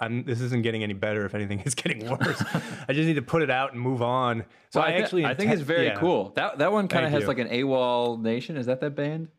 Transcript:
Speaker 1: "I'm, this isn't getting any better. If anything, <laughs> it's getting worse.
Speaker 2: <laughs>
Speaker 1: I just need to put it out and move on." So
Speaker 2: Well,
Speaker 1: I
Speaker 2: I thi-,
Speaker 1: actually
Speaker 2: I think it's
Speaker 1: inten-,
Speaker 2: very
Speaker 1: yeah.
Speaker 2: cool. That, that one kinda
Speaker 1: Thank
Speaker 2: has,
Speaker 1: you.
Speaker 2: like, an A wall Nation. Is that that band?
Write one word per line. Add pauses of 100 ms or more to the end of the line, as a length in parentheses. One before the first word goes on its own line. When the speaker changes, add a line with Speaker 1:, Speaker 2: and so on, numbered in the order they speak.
Speaker 1:
"I'm,
this
isn't
getting
any
better.
If
anything,
<laughs>
it's
getting
worse. (240)
Speaker 2:
<laughs>
Speaker 1:
I
just
need
to
put
it
out
and
move
on." (260)
So
Speaker 2:
Well,
Speaker 1:
I
Speaker 2:
I
thi-,
Speaker 1:
actually
Speaker 2:
I
think
it's
Speaker 1:
inten-,
Speaker 2:
very
Speaker 1:
yeah.
Speaker 2:
cool.
That,
that
one
kinda
Speaker 1:
Thank
Speaker 2:
has,
Speaker 1:
you.
Speaker 2:
like,
an
A
wall
Nation.
Is
that
that
band? (100)